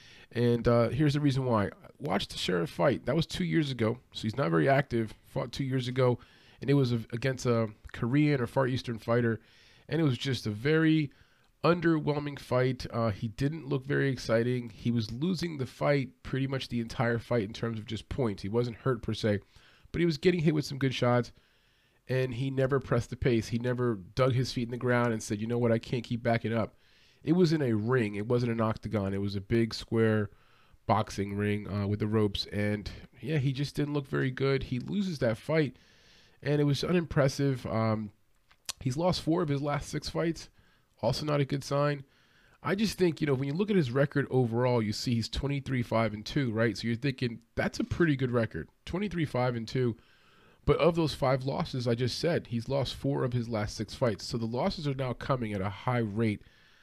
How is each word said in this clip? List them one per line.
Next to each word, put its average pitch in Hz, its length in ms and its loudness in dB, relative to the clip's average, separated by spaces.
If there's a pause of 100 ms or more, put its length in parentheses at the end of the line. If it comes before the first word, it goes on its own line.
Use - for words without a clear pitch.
(340)
And, 120 320 2
uh, 117 220 6
here's 139 280 2
the 147 40 0
reason 139 240 2
why. 110 280 2 (280)
Watch - 300 -2
Teixeira 175 360 -2
fight. 143 400 0
That 131 120 0
was 160 80 2
two - 180 -4
years 160 260 0
ago, 117 300 -2 (140)
so - 80 -14
he's 110 160 -4
not 151 120 0
very 160 200 4
active. 123 440 2 (120)
Fought 135 260 -6
two 139 140 -4
years 131 240 -2
ago, 127 300 2 (420)
and 123 80 0
it 139 40 6
was 131 200 4
a, 117 80 0 (100)
against 123 340 -4
a 113 280 2 (180)
Korean 143 480 2
or 117 80 -2
Far 135 180 0
Eastern 120 320 -4
fighter, 117 440 0 (480)
and 151 100 -2
it 165 60 2
was 123 120 2
just 131 300 -4
a - 20 0
very 156 640 2 (540)
underwhelming 151 760 2
fight. 127 540 0
Uh, 113 160 0
he 104 180 -4
didn't 139 400 -4
look 135 180 -2
very 139 240 2
exciting. 120 600 0
He - 200 -4
was 113 220 0
losing 160 460 -2
the 127 80 -4
fight 143 460 0 (120)
pretty 135 240 -2
much 135 220 -6
the 120 100 -2
entire 117 400 0
fight 120 240 0
in 104 80 -6
terms 113 260 -6
of 107 80 -10
just - 220 -8
points. 110 340 -2
He 95 60 -6
wasn't 117 300 -2
hurt 127 240 -2
per 110 120 -4
se, 104 280 0 (500)
but 160 80 -2
he 170 60 4
was 156 120 0
getting 180 220 2
hit 156 160 4
with 143 80 0
some 139 140 -8
good 127 180 0
shots, 123 380 2 (720)
and 131 280 -2
he 135 140 -2
never 131 300 2
pressed 123 300 0
the 123 80 -8
pace. 117 320 2
He 117 100 -2
never 123 360 0 (200)
dug 131 160 2
his 123 220 0
feet 120 160 -4
in - 20 -12
the 123 60 -6
ground 120 340 2
and 110 100 -2
said, 104 200 -4
"You 110 60 -4
know 120 120 0
what, 117 140 4
I 113 40 4
can't 117 280 -6
keep 117 180 -4
backing 117 300 0
up." 107 240 -2 (460)
It 156 100 2
was 175 200 4
in 156 80 2
a 120 120 2
ring. 107 420 0
It 104 100 -4
wasn't 120 260 0
an 113 100 0
octagon. 107 520 -2
It 98 80 -2
was 101 140 -4
a 98 60 -4
big 117 340 0
square 110 560 0 (560)
boxing 101 500 0
ring, 104 340 -2
uh, 101 140 -2
with 104 140 0
the 110 80 0
ropes, 107 440 0
and, 104 380 -2 (320)
yeah, 151 160 -2
he 135 160 0
just 139 220 -4
didn't 147 180 -2
look 143 140 -4
very 139 240 -2
good. 135 320 0
He 123 160 -4
loses 185 400 -4
that 113 180 2
fight, 151 400 0 (640)
and 147 180 2
it 147 40 4
was 143 200 2
unimpressive. 139 840 2
Um, 110 420 0 (680)
he's 131 180 -2
lost 170 240 0
four 170 220 2
of 151 60 0
his 139 120 -2
last 143 260 -4
six - 220 -6
fights. 165 400 -4 (540)
Also 123 200 0
not 147 160 2
a 139 60 2
good 139 180 -4
sign. 143 420 0 (580)
I 156 100 -2
just 196 240 0
think, 175 240 2
you 151 60 2
know, 135 80 2
when 139 140 -2
you 143 40 -2
look 196 160 0
at 208 60 2
his 139 160 4
record 139 400 2
overall, 123 500 4
you 107 100 2
see - 220 -2
he's 113 160 0
twenty-three 135 540 -2
five 113 320 0
and 107 100 -10
two, 135 260 0
right? 110 240 2
So 113 120 -6
you're 117 80 0
thinking, 123 460 -2 (120)
"That's - 260 -2
a 262 40 -2
pretty 160 320 2
good 131 160 0
record, 110 360 -2 (160)
twenty-three 175 420 -4
five 123 300 0
and 113 120 -6
two." 123 280 0 (680)
But 147 120 6
of 165 180 4
those 160 180 0
five 131 300 0
losses 135 440 -4
I 120 60 4
just 120 240 0
said, 156 300 0
he's 117 200 -6
lost 135 280 -2
four 139 280 -2
of 123 100 -2
his 120 140 -2
last 107 300 -4
six 110 160 -6
fights. 110 320 -2
So 120 140 -4
the 113 80 -4
losses 147 400 -4
are 139 80 -2
now 127 180 -4
coming 120 400 -4
at 98 80 -2
a 101 80 -2
high 123 300 -2
rate. 107 420 0 (420)